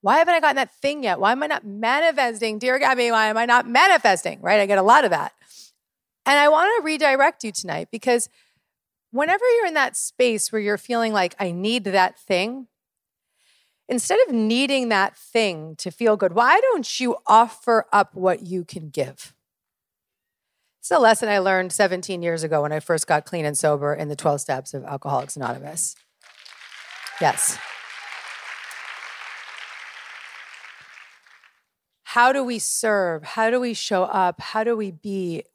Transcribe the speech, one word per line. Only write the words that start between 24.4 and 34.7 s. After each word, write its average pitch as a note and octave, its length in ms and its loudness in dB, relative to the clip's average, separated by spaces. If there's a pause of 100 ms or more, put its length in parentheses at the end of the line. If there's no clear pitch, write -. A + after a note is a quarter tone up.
steps C#3 320 -8
of C3+ 100 -10
Alcoholics C#3 520 -6
Anonymous. C#3+ 600 -8 (1300)
Yes. - 380 -2 (4000)
How B3 320 4
do C#4 100 0
we A#3+ 140 -4
serve? F#3+ 680 -2
How A3 280 0
do B3+ 80 0
we A#3+ 160 -4
show F#3 300 -2
up? F#3 360 0
How - 220 -4
do A#3 120 0